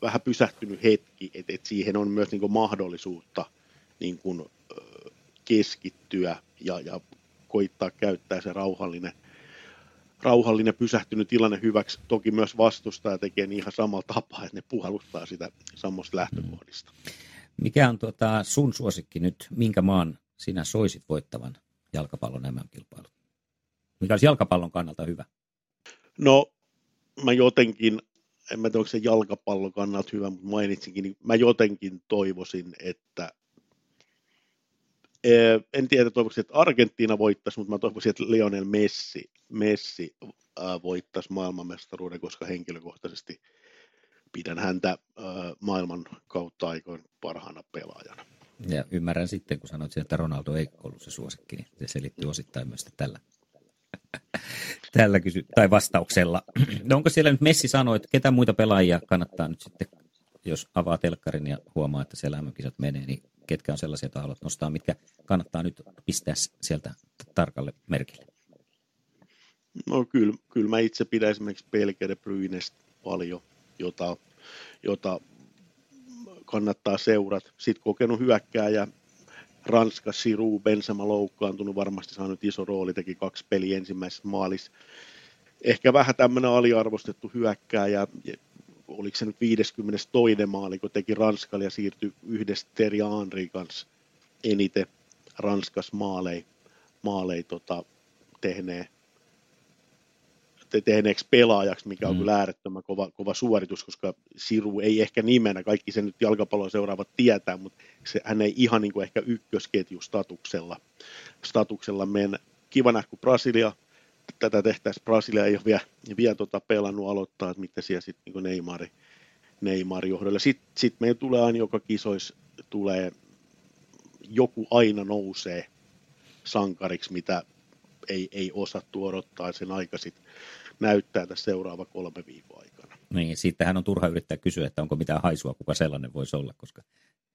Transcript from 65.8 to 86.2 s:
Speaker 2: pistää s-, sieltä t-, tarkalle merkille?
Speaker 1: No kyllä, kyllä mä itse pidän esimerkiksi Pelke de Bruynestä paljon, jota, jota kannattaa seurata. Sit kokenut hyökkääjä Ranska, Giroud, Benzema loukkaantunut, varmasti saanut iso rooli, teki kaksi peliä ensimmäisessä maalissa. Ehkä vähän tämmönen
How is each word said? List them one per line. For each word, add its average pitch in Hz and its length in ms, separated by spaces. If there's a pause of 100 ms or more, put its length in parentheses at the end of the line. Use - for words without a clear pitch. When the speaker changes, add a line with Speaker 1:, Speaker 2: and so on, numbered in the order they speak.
Speaker 2:
pistää - 280
s-, - 260
sieltä 73 340 (240)
t-, - 160
tarkalle 69 380 (140)
merkille? - 400 (1600)
Speaker 1:
No 131 180
kyllä, 110 300 (160)
kyllä 107 180
mä 110 100
itse 113 260
pidän 110 260
esimerkiksi 104 400
Pelke 101 380
de 95 80
Bruynestä 95 680 (200)
paljon, 90 380 (360)
jota, 87 380 (640)
jota 98 380 (1200)
kannattaa 104 540
seurata. 101 600
Sit 110 200
kokenut 117 420
hyökkääjä 107 680 (800)
Ranska, 113 440 (120)
Giroud, 107 400
Benzema 104 460
loukkaantunut, 101 640
varmasti 98 400
saanut 95 300
iso 101 200
rooli, 92 300
teki 92 200
kaksi - 340
peliä 95 280
ensimmäisessä 92 520
maalissa. 95 440 (920)
Ehkä 123 280
vähän 135 220
tämmönen 127 360